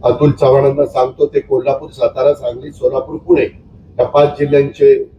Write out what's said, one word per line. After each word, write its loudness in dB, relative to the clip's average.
अतुल 2
चव्हाणांना 2
सांगतो, -2
ते -2
कोल्हापूर, -4
सातारा, -2
सांगली, -8
सोलापूर, -4
पुणे 0
या 2
पाच 0
जिल्ह्यांचे 2